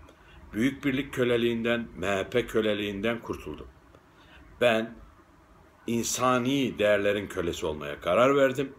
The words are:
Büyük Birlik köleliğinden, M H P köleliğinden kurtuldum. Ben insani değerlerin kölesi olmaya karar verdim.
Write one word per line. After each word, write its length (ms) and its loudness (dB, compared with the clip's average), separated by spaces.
Büyük 320 -2
Birlik 300 -2
köleliğinden, 840 0
M 100 -6
H 240 -2
P 160 0
köleliğinden 760 -2
kurtuldum. 440 -10
Ben 360 2
insani 920 0
değerlerin 500 2
kölesi 380 -4
olmaya 340 -6
karar 360 4
verdim. 420 2